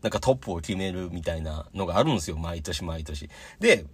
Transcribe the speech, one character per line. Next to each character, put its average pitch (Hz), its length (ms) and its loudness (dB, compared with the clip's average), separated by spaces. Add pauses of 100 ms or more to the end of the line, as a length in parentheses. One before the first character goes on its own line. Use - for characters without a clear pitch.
な 110 60 0
ん - 20 -2
か - 100 0
ト 131 120 6
ッ 127 40 0
プ 107 160 -4
を 85 40 -2
決 92 200 -4
め 95 160 -2
る 90 180 -4
み 87 120 -6
た 82 120 -2
い 80 60 -4
な 78 320 -6
の 95 140 -2
が 87 100 0
あ 123 80 8
る 156 60 4
ん 120 60 4
で 87 40 -2
す - 80 -6
よ。 76 80 -4
毎 82 240 -6
年 85 240 -4
毎 80 200 -4
年。 76 260 -8 (280)
で、 135 360 6